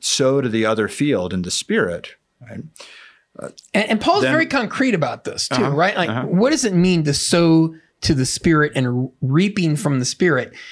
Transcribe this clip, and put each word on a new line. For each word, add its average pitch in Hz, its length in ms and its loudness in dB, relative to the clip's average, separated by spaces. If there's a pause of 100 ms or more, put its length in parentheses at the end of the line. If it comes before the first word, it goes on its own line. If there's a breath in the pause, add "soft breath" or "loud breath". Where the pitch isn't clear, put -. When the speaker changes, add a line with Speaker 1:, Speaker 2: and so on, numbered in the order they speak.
Speaker 1:
sow 139 400 0
to 127 80 -2
the 110 160 0
other 107 240 0
field 98 460 -2
in 92 80 -2
the 87 80 -8
Spirit, 104 640 -4 (260)
right, 113 220 -16 (760 loud breath)
uh, - 120 -14 (240)
Speaker 2:
And, 220 160 0
and 220 100 0
Paul's 349 220 2
Speaker 1:
then 262 100 2
Speaker 2:
very 311 140 0
concrete 254 480 0
about 127 300 -4
this - 240 -6
too, 135 140 -2
Speaker 1:
Uh-huh, 139 140 0
Speaker 2:
right? 185 200 2
Like, 175 120 0
Speaker 1:
uh-huh. 117 180 -4
Speaker 2:
what 208 240 2
does 302 140 0
it 208 100 -2
mean 175 300 4
to 143 100 0
sow 160 600 2 (260 loud breath)
to - 140 0
the 131 120 0
Spirit 151 480 0
and 127 360 -2 (100)
reaping 165 560 0
from 143 220 0
the 123 80 -2
Spirit? 139 460 0 (200 loud breath)